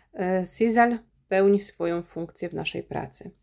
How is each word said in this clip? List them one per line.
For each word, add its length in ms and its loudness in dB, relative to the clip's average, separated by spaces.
e, 320 0
sisal 520 2
pełni 320 4
swoją 420 -4
funkcję 460 -10
w 60 -12
naszej 280 -6
pracy. 480 -12